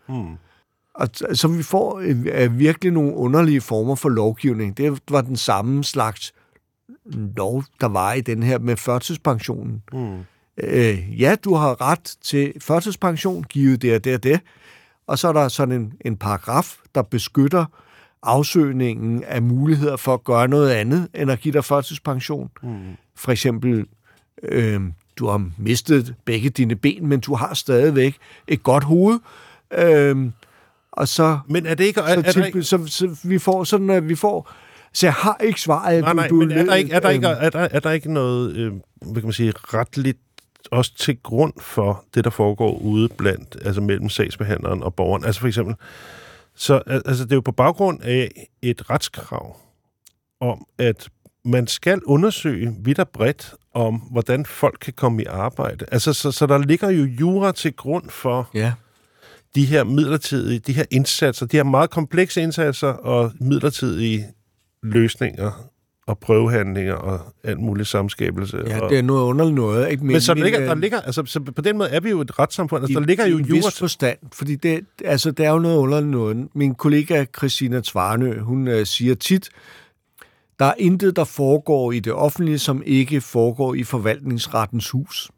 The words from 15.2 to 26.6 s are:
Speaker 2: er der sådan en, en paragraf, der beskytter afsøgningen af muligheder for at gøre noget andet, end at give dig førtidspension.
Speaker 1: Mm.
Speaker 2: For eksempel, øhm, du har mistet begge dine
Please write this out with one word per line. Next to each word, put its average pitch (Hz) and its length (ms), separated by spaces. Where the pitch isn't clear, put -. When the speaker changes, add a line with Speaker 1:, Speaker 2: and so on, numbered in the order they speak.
Speaker 2:
er 160 60
der 147 140
sådan 127 340
en, 110 120
en 113 120
paragraf, 110 600
der 135 60
beskytter 143 640
afsøgningen 127 1000
af 120 180
muligheder 139 560
for 131 160
at 123 100
gøre 120 240
noget 143 240
andet, 123 420
end 143 180
at 120 80
give 151 140
dig 143 120
førtidspension. 139 840
Speaker 1:
Mm. 117 140
Speaker 2:
For - 160
eksempel, 117 540
øhm, 101 500
du 120 80
har 101 300
mistet 120 580
begge 117 240
dine 117 260